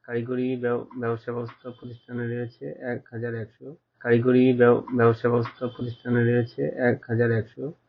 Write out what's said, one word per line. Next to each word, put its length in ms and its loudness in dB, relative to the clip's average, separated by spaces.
কারিগরি 520 -4
ব্যব-, 440 -4
ব্যবসা 320 -6
ব্যবস্থা 380 -10
প্রতিষ্ঠানে 580 -12
রয়েছে 380 -8
এক 460 -10
হাজার 240 -8
একশো, 400 -14
কারিগরি 540 4
ব্যব-, 440 4
ব্যবসা 320 4
ব্যবস্থা 380 -2
প্রতিষ্ঠানে 560 -4
রয়েছে 400 0
এক 440 -2
হাজার 240 0
একশো 420 -4